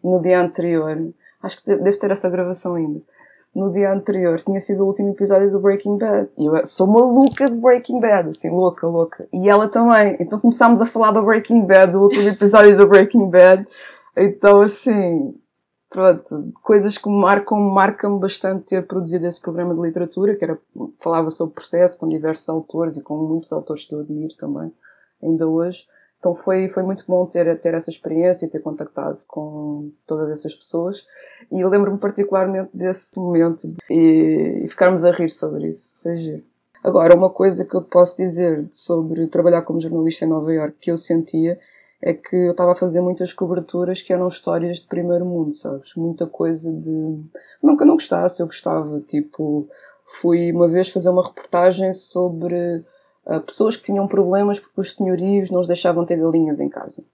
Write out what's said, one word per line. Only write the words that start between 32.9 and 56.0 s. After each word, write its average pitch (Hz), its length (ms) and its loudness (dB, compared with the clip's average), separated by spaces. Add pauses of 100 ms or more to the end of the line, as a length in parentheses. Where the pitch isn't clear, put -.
momento 170 500 -2
de, 165 80 -14 (140)
e, 160 760 2
e - 40 -10
ficarmos 180 360 0
a 180 60 6
rir 175 180 -2
sobre 156 400 -8
isso. - 340 -14
Foi 170 140 -6
giro. 156 260 -10 (400)
Agora, 175 320 6
uma 185 140 4
coisa 185 380 0
que - 80 -10
eu 185 80 -2
te - 80 -20
posso 175 260 4
dizer 170 540 -2
sobre 165 560 -4
trabalhar 170 360 2
como 165 180 -6
jornalista 160 440 -4
em 160 40 0
Nova 160 240 -2
Iorque 151 280 -4
que 175 100 -6
eu 170 60 -2
sentia 165 640 -4 (400)
é 170 120 -2
que - 240 -8
eu 180 160 0
estava 180 200 0
a - 40 2
fazer 175 240 -2
muitas 180 320 -4
coberturas 180 680 -6
que - 100 -6
eram 180 160 -2
histórias 170 500 -6
de - 80 -20
primeiro 175 380 -4
mundo, 165 300 -4
sabes? 139 420 -14
Muita 165 300 -6
coisa 165 460 -6
de, 160 460 -8 (440)
não 294 140 4
que - 60 -2
eu 294 40 4
não 330 80 6
gostasse, 180 460 -2
eu 170 60 -4
gostava. 156 540 -6
Tipo, 147 640 -6 (380)
fui 175 480 -2
uma 170 160 2
vez 180 220 0
fazer 180 180 -2
uma 180 180 0
reportagem 185 680 -2
sobre, 175 880 -6 (400)
ah, - 160 -6
pessoas - 360 -4
que - 80 -20
tinham 196 220 -4
problemas 202 540 0
porque - 200 -12
os 185 140 -8
senhorios 190 560 -2
não 180 80 -2
os 180 80 0
deixavam 175 380 -2